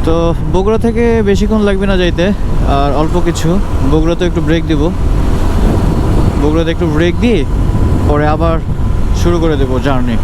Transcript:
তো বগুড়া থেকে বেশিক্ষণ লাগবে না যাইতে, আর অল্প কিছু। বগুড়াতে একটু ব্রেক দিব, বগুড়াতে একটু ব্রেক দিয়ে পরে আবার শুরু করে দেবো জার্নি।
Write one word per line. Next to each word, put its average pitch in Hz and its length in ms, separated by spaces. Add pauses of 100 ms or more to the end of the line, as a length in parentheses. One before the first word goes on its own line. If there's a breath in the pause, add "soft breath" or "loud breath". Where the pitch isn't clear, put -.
তো 165 300 (180)
বগুড়া 208 260
থেকে 233 440
বেশিক্ষণ 202 380
লাগবে 202 260
না 196 100
যাইতে, 180 360 (360)
আর 139 280
অল্প 160 280
কিছু। 165 340 (320)
বগুড়াতে 165 360
একটু 170 140
ব্রেক 156 260
দিব, 156 240 (1500)
বগুড়াতে 156 280
একটু 165 160
ব্রেক 160 340
দিয়ে 202 240 (640)
পরে 147 200
আবার 160 300 (640)
শুরু 175 180
করে 160 160
দেবো 127 240
জার্নি। 123 440